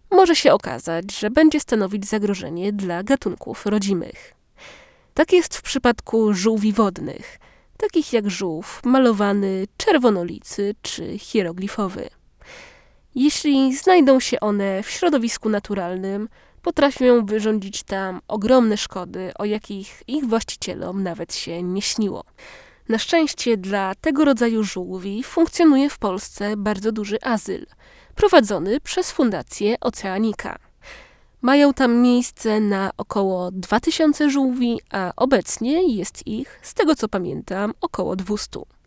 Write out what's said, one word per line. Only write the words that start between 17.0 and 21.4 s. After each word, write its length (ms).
wyrządzić 560
tam 460
ogromne 480
szkody, 640
o 60
jakich 640
ich 180
właścicielom 760
nawet 320
się 280